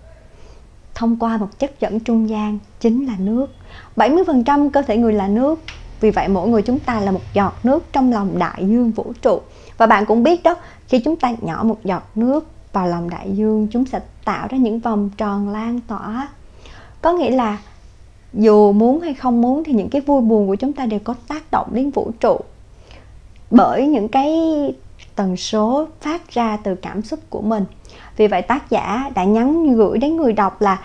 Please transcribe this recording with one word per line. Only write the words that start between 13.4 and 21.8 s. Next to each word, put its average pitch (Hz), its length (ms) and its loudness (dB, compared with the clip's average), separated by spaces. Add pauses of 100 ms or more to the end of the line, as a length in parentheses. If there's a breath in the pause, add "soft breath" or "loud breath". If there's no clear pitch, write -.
chúng 247 140 0
sẽ 240 140 -6 (260)
tạo 208 240 -4
ra 262 80 -6
những 233 220 2
vòng 208 380 -2
tròn 202 320 -4
lan 226 380 -6
tỏa. 226 400 -8 (760 loud breath)
Có 330 120 2
nghĩa 294 180 0
là 226 260 0 (800)
dù 208 360 6
muốn 240 300 4
hay 330 120 -4
không 247 280 0
muốn 262 220 2
thì 302 100 -4
những 202 160 2
cái 277 120 0
vui 277 200 2
buồn 220 260 4
của 190 80 0
chúng 254 180 -2
ta 269 120 -6
đều 214 140 -2
có 233 160 -6 (120)
tác 311 240 -10
động - 200 -2
đến 262 200 -2